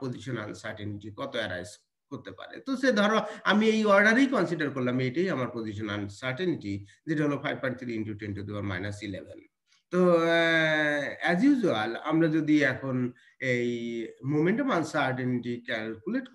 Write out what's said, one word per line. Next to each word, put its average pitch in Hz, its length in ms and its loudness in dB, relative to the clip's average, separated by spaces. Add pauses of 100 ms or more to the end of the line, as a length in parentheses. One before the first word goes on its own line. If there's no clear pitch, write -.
position 127 360 -8
uncertainty 107 680 -10 (120)
কত 135 220 -10
arise 92 300 -6 (380)
করতে 117 220 -12
পারে? - 240 -16 (100)
তো 269 120 -4
সে 262 140 2
ধরো 208 260 4 (340)
আমি 208 180 4
এই 220 160 4
অর্ডারেই 214 500 6
consider 165 400 0
করলাম, 127 240 0
এটাই 131 300 0
আমার 131 240 -2
position 110 360 -6
uncertainty, 101 960 -4 (220)
যেটা 151 160 0
হলো 143 220 0
five 131 180 -4
point 127 160 -4
three 123 200 -6
into 107 200 -6
ten 104 180 -6
to 104 100 -8
the 104 60 -8
power 101 180 -6
minus 101 260 -6 (100)
eleven। 90 320 -12 (540)
তো, 180 60 2 (180)
আহ, 160 840 4 (280)
as 175 80 2 (120)
usual, 139 380 2 (220)
আমরা 160 160 6
যদি 151 360 2
এখন 131 320 0 (440)
এই 123 280 0 (580)
মোমেন্টাম 175 460 2
আনসার্টেনিটি 127 840 -2 (160)
ক্যালকুলেট 113 640 -6